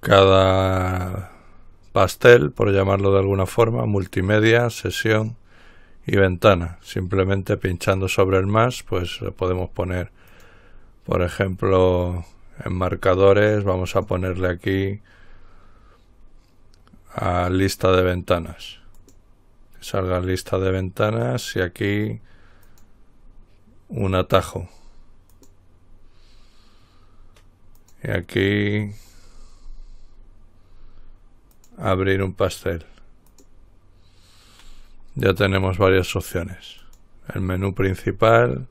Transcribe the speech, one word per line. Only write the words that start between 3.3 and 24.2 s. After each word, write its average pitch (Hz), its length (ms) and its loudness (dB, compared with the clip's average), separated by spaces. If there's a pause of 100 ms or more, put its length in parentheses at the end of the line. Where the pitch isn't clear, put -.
forma, 117 400 0
multimedia, 107 880 2
sesión 110 680 -2 (680)
y - 120 0
ventana. 90 640 2
Simplemente 95 760 -2
pinchando 95 540 -2
sobre 95 300 2
el 98 80 -2
más, 113 360 0
pues 92 380 -6
le 95 100 -6
podemos 92 380 -4
poner, 90 420 -6 (920)
por 87 160 -4
ejemplo, 92 1040 0 (400)
en 95 80 -6
marcadores, 98 880 2
vamos 92 320 -2
a 95 60 2
ponerle 92 480 -2
aquí 95 520 -4 (2000)
a 90 360 -2
lista 92 440 0
de 92 100 4
ventanas. 87 760 -4 (1000)
Que - 80 -20
salga 92 340 -2
lista 92 400 -2
de 95 120 0
ventanas 107 840 -4
y 95 60 -2
aquí 104 580 -4 (1700)
un 101 280 -4
atajo. 90 520 -2 (3250)